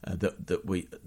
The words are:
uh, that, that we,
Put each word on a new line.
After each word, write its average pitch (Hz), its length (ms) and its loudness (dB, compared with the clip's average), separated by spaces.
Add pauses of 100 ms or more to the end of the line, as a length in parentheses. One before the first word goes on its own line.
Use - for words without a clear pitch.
uh, 90 100 -2
that, - 300 0
that - 200 2
we, 92 220 2 (180)